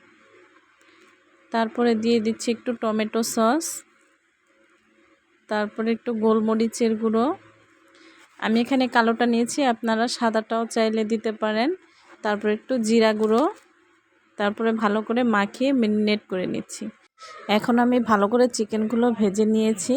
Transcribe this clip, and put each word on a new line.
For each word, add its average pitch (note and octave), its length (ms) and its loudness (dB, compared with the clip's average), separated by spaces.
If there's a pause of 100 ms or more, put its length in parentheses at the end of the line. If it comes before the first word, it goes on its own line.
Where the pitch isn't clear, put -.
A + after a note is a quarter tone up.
(1500)
তারপরে A#3 440 0
দিয়ে A#3 240 2
দিচ্ছি A3 320 -4
একটু A#3 220 -4
টমেটো A3 500 -2
সস, A#3 420 0 (1800)
তারপরে G#3+ 420 -4
একটু A#3 240 -4
গোলমরিচের A3 840 2
গুঁড়ো। A3+ 280 0 (1120)
আমি A3 200 0
এখানে B3+ 280 0
কালোটা A#3 380 2
নিয়েছি, A#3 380 0
আপনারা A3+ 440 0
সাদাটাও A3+ 580 -2
চাইলে A3 400 0
দিতে A3 280 -4
পারেন। A3 360 -2 (520)
তারপর G#3 280 -2
একটু G#3+ 280 -4
জিরা A3 360 4
গুঁড়ো, A3 300 2 (920)
তারপরে G#3 360 -2
ভালো A3 280 0
করে A#3 220 -2
মাখিয়ে G#3+ 500 0
ম্যারিনেট G#3+ 540 0
করে F#3 200 -6
নিচ্ছি। - 360 -8 (680)
এখন G#3+ 300 2
আমি B3 200 4
ভালো A3 280 2
করে A#3+ 200 2
চিকেনগুলো A3 640 -2
ভেজে G#3 340 0
নিয়েছি, A3 520 0